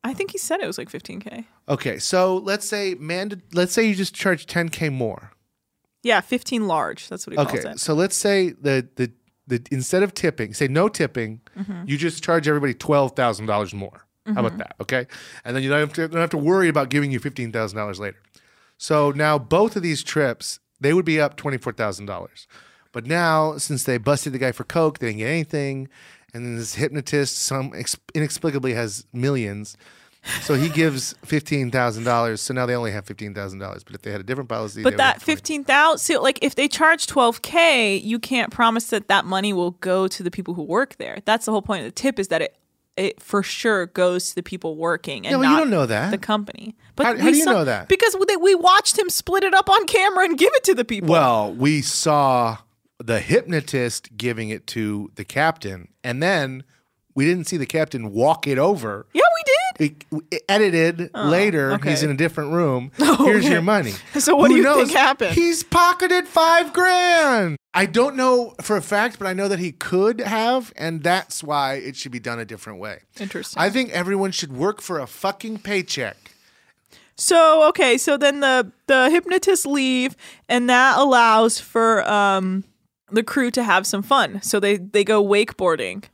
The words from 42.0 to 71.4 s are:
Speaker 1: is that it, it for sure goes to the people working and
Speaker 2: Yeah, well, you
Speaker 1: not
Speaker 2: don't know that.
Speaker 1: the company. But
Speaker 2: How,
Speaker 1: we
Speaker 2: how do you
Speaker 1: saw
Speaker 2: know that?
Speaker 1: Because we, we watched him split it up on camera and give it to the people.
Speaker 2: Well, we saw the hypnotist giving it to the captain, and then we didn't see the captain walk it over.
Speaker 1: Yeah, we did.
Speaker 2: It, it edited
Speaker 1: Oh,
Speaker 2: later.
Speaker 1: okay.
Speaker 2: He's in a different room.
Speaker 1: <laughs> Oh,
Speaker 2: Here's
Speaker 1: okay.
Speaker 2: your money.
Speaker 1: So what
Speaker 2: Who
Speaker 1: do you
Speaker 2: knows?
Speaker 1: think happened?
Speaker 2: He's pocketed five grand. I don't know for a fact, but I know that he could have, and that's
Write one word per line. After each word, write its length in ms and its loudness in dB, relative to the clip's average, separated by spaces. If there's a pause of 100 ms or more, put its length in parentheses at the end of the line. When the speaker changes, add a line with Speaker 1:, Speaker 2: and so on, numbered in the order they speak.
Speaker 1:
is 100 -4
that 120 0
it, 160 -6 (400)
it 240 -4
for 220 -2
sure 440 -2
goes 420 0
to 60 -10
the 80 -6
people 320 -8
working 500 -4
and 60 -2
Speaker 2:
Yeah, 60 2
well, 120 2
you 60 6
Speaker 1:
not 40 4
Speaker 2:
don't 100 0
know 160 2
that. 260 -2
Speaker 1:
the 60 -4
company. 580 -6 (220)
But 80 2
Speaker 2:
How, 80 4
Speaker 1:
we 80 -2
Speaker 2:
how 100 6
do 60 6
you 80 4
Speaker 1:
saw 80 4
Speaker 2:
know 120 4
that? 220 -2
Speaker 1:
Because 320 4
we, 160 2
we 200 6
watched 440 4
him 100 0
split 360 0
it 80 2
up 160 4
on 160 6
camera 400 4
and 120 0
give 160 6
it 120 4
to 100 6
the 80 0
people. 260 -4
Speaker 2:
Well, 440 4
we 280 2
saw 760 2 (440)
the 200 -2
hypnotist 960 -2
giving 320 -4
it 180 -10
to 480 -6
the 80 -14
captain, 640 -4 (160)
and 180 -4
then 440 -2 (500)
we 100 2
didn't 220 0
see 80 -6
the 100 -4
captain 460 -4
walk 340 2
it 120 -2
over. 560 -2
Speaker 1:
Yeah, 80 2
we 240 4
did. 100 4 (560)
Speaker 2:
It, 180 -6
it 200 -8
edited 640 2
Speaker 1:
Oh, 140 0
Speaker 2:
later. 460 2
Speaker 1:
okay. 160 -2
Speaker 2:
He's 120 0
in 80 0
a 60 -2
different 340 -2
room. 440 0
Speaker 1:
<laughs> 40 -16
Oh, 260 4
Speaker 2:
Here's 200 4
Speaker 1:
okay. 80 4
Speaker 2:
your 80 2
money. 300 0 (260)
Speaker 1:
So 180 4
what 140 6
Speaker 2:
Who 60 8
Speaker 1:
do 20 6
you 60 6
Speaker 2:
knows? 240 4
Speaker 1:
think 100 0
happened? 380 2
Speaker 2:
He's 280 2
pocketed 640 2
five 460 4
grand. 840 4 (160)
I 120 2
don't 320 0
know 440 2
for 160 -2
a 40 -2
fact, 380 -2
but 80 -6
I 60 -2
know 140 -2
that 120 -2
he 140 -4
could 480 0
have, 560 -2
and 260 -6
that's 400 -2